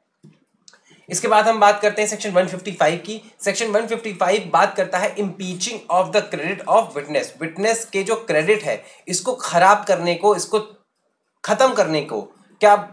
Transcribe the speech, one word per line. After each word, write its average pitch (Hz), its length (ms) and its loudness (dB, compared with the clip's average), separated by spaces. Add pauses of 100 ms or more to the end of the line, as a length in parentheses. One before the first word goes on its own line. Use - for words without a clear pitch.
(1080)
इसके 180 200 -4
बाद 214 200 4
हम 220 120 2
बात 208 220 4
करते 208 200 0
हैं 208 60 -2
section 208 220 -8
वन 185 160 2
फिफ्टी 185 260 -10
फ़ाइव 165 240 0
की। 214 240 -12 (240)
section 202 220 -4
वन 220 200 0
फिफ्टी 220 260 -6
फ़ाइव 185 400 -2
बात 190 240 4
करता 185 220 -2
है 202 180 -2
impeaching 190 600 -6 (140)
of 175 200 2
the 202 100 2
credit 175 480 -8
of 214 120 6 (140)
witness। 143 300 -4 (140)
witness 196 520 -2
के 196 100 -2
जो 214 140 -2
क्रेडिट 185 460 0
है 131 220 -6 (240)
इसको 180 240 -4
खराब 196 560 4
करने 175 260 0
को, 190 220 2
इसको 208 240 -2 (840)
खत्म 247 280 2
करने 160 300 0
को 110 180 -8 (400)
क्या, 208 160 8 (160)